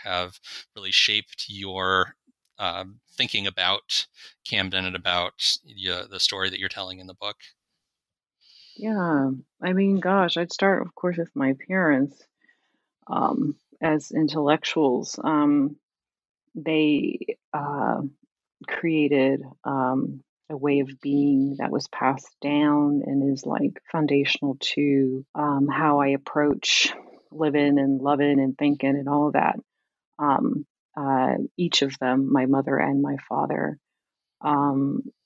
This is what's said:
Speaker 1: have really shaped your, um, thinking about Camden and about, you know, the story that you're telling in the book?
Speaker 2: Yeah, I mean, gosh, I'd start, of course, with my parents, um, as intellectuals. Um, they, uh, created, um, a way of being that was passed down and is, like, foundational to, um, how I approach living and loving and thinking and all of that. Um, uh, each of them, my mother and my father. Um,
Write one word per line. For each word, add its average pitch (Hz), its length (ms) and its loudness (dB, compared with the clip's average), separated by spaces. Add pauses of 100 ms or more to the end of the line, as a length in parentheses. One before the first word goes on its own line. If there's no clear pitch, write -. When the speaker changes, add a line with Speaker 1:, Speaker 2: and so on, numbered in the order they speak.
Speaker 1:
have 90 360 -6 (360)
really 95 160 -10
shaped - 560 0
your, 95 680 -2 (420)
um, 95 420 -8 (160)
thinking 113 300 -4
about 95 640 -4 (360)
Camden 95 420 -4
and 92 100 -6
about, 90 680 -4
you 95 280 -10
know, 90 140 -8
the 92 140 -12
story 95 300 -2
that 95 100 -8
you're 95 80 -4
telling 92 320 -12
in 92 80 -20
the 92 60 -18
book? 104 240 -10 (1400)
Speaker 2:
Yeah, 175 540 -2 (320)
I 180 120 -2
mean, 196 260 4
gosh, 180 360 2
I'd 170 160 -4
start, 196 300 2
of 180 140 -8
course, 175 220 -4
with 170 180 -6
my 135 180 2 (140)
parents, 151 560 2 (840)
um, - 480 0 (260)
as 156 300 0
intellectuals. 147 1120 0
Um, 147 540 2 (800)
they, 156 800 0 (160)
uh, 143 480 -2 (640)
created, 143 760 2 (200)
um, 135 600 -2 (260)
a 151 80 -8
way 139 220 2
of 135 220 -6
being 143 580 2
that - 120 -2
was - 160 -2
passed - 540 -4
down 147 640 2
and 139 280 0
is, 135 120 -8
like, - 360 -2 (100)
foundational 143 680 2
to, 139 640 2 (100)
um, 143 320 2
how 147 320 2
I 139 100 4
approach - 840 0 (380)
living 143 460 4
and 135 240 2
loving 143 380 4
and 135 180 0
thinking 143 340 0
and 139 180 -2
all 147 180 2
of 143 60 -2
that. - 240 2 (600)
Um, 143 480 0 (300)
uh, 135 400 0 (220)
each 175 240 0
of 135 180 -2
them, 131 320 2
my 131 140 4
mother 135 320 2
and 139 240 0
my 143 160 -2 (120)
father. 147 480 -2 (640)
Um, 143 600 0 (240)